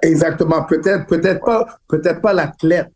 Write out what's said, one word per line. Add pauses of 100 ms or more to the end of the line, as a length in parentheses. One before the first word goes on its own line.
Exactement.
Peut-être,
peut-être
pas, (220)
peut-être
pas
l'athlète,